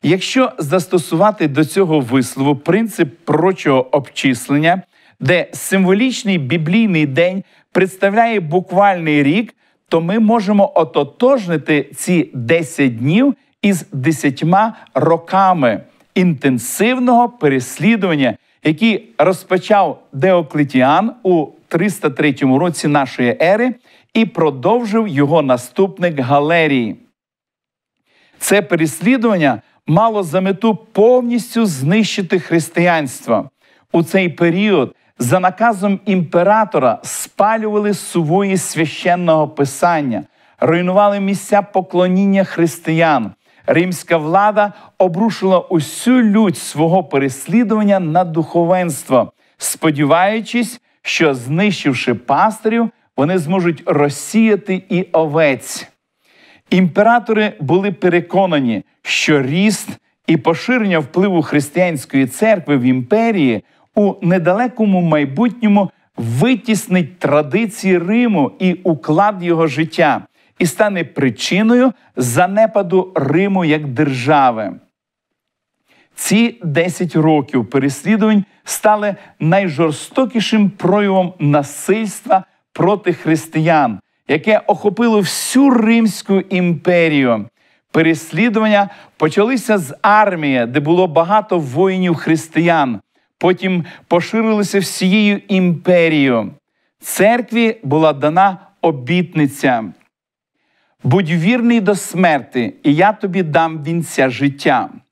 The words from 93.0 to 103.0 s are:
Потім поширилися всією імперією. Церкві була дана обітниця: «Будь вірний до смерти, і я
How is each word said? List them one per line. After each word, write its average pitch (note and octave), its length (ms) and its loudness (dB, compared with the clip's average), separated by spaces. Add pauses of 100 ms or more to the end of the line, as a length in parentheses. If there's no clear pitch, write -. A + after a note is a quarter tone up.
Потім F#3 480 0 (220)
поширилися G#3 720 0
всією G3+ 680 0
імперією. E3 1040 2 (480)
Церкві A3+ 840 0
була D#3 300 2
дана E3+ 440 2 (240)
обітниця: D3 1000 -2 (1200)
«Будь D#3 260 2
вірний A3+ 520 2
до G3 140 0
смерти, D3 800 -2 (100)
і C#3+ 120 2
я F#3+ 180 2